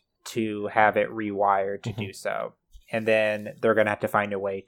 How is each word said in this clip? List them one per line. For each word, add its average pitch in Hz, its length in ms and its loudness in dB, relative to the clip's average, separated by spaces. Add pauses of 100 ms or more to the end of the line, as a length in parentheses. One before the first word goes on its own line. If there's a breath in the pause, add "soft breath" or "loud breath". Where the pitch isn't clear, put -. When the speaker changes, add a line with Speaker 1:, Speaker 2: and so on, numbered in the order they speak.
(240)
Speaker 1:
to 104 440 -4
have 107 280 4
it 104 140 0
rewired 101 720 0
to 117 80 -6
Speaker 2:
Mm-hmm. 104 100 -8
Speaker 1:
do 101 120 -8
so. - 420 -6 (380)
And 113 140 -4
then 107 540 0
they're 113 140 4
gonna 107 160 4
have 104 100 -4
to 107 80 -2
find 104 240 0
a 98 60 -4
way 98 300 -6